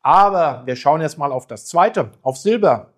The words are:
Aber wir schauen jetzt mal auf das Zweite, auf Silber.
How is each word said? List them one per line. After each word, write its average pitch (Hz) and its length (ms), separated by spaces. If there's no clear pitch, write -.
Aber 165 640
wir 127 100
schauen 151 240
jetzt 156 180
mal 143 140
auf 127 140
das 110 200
Zweite, 175 460
auf 131 160
Silber. 202 600